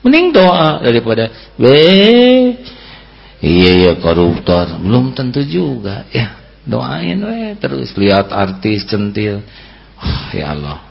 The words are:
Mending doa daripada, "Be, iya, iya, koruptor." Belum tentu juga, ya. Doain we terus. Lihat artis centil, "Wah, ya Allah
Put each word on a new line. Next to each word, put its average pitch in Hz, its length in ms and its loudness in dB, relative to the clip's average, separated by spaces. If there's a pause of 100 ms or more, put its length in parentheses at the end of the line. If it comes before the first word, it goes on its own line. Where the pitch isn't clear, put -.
Mending 320 320 2
doa 180 480 2
daripada, 113 480 0 (320)
"Be, 127 160 6 (1700)
iya, 90 280 4 (120)
iya, 85 160 4
koruptor." 85 800 0
Belum 123 320 0
tentu 131 320 -6
juga, 135 640 -6
ya. - 320 -8 (240)
Doain 156 560 -6
we 220 400 -8
terus. 69 320 -8
Lihat 98 400 0
artis 98 560 -4
centil, 104 560 -6 (560)
"Wah, 69 320 -8
ya 73 240 -8
Allah 73 220 -12 (120)